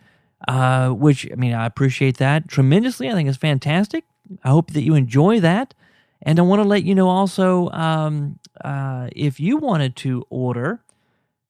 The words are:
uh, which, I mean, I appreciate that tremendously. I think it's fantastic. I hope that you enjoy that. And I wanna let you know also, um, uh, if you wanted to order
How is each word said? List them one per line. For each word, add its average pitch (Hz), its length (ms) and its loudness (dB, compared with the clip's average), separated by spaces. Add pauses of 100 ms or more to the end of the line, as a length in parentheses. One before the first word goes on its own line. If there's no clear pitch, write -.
(460)
uh, 127 440 2
which, 131 420 2
I - 40 -12
mean, 123 180 -2
I 113 120 -2
appreciate 131 520 0
that 147 320 0
tremendously. 220 600 2
I 233 40 -4
think 160 160 0
it's 135 80 -2
fantastic. 156 680 -2 (400)
I 131 60 -2
hope 160 220 2
that 147 120 -2
you 156 120 2
enjoy 147 440 2
that. 185 340 0 (480)
And 160 180 2
I - 20 6
wanna 196 220 4
let 202 200 2
you 196 120 0
know 190 120 4
also, 185 640 0
um, 156 720 -4 (240)
uh, 135 520 -8
if 147 240 -4
you 214 180 0
wanted 165 400 -2
to 127 320 -6
order 127 520 -6 (680)